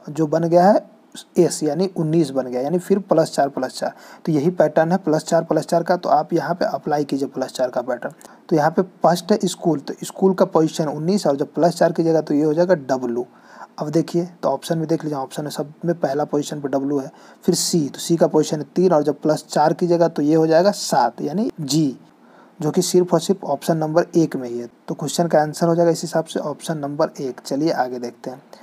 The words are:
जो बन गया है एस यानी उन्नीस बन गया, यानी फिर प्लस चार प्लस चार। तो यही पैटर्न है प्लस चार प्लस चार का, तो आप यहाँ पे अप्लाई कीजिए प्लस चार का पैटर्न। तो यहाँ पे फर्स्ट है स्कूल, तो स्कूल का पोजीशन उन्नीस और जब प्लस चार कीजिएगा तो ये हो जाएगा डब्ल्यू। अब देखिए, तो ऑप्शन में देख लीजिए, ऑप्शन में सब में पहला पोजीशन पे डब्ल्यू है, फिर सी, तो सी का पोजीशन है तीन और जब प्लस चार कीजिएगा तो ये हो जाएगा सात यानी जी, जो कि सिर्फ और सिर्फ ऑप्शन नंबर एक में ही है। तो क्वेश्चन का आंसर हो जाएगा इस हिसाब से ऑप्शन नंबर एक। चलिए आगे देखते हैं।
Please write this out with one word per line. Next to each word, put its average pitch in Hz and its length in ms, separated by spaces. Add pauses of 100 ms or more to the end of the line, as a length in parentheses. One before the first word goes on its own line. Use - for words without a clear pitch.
जो 151 180
बन 156 180
गया 175 240
है - 220 (480)
एस 160 240
यानी 160 340
उन्नीस 156 340
बन 135 160
गया, 123 140
यानी 151 180
फिर 196 200
प्लस 160 340
चार 143 160
प्लस 131 300
चार। - 160 (300)
तो 170 80
यही 156 180
पैटर्न 165 420
है 190 60
प्लस 156 260
चार 165 200
प्लस 156 220
चार 170 160
का, 175 140
तो - 120
आप 151 240
यहाँ 165 220
पे 175 100
अप्लाई 147 400
कीजिए 139 240
प्लस 131 240
चार 127 180
का 123 120
पैटर्न। 127 300 (360)
तो 170 80
यहाँ 151 140
पे 180 120
फर्स्ट 175 500
है 202 120
स्कूल, 165 360
तो - 140 (100)
स्कूल - 300
का 196 100
पोजीशन 160 420
उन्नीस 156 400
और 143 100
जब 143 180
प्लस 165 220
चार 165 160
कीजिएगा 160 280
तो 151 140
ये 143 100
हो 151 100
जाएगा 180 200
डब्ल्यू। 127 520 (520)
अब 151 100
देखिए, 165 400 (140)
तो 151 60
ऑप्शन 139 300
में 160 80
देख 160 180
लीजिए, 147 140
ऑप्शन 135 260
में 143 60
सब 147 220 (120)
में 170 160
पहला 147 240
पोजीशन 147 360
पे 139 80
डब्ल्यू 139 300
है, 135 140 (320)
फिर 180 100
सी, 156 340
तो - 100
सी - 180
का 165 100
पोजीशन 156 320
है 147 80 (100)
तीन 180 160
और 151 100
जब 143 180
प्लस 156 300
चार 160 220
कीजिएगा 170 360
तो 165 140
ये 147 120
हो 160 120
जाएगा 165 240
सात 127 500
यानी 185 300 (100)
जी, 143 380 (640)
जो 151 100
कि 180 120
सिर्फ 180 320
और 160 60
सिर्फ 185 240
ऑप्शन 147 320
नंबर 156 300 (100)
एक 156 200
में 127 120
ही 120 100
है। 120 100 (200)
तो 160 60
क्वेश्चन 165 320
का 160 140
आंसर 151 260
हो 165 80
जाएगा 170 180
इस - 100
हिसाब 160 220
से - 160
ऑप्शन 156 380
नंबर 147 320 (100)
एक। 131 200
चलिए 147 300
आगे 127 280
देखते 120 320
हैं। 135 120 (200)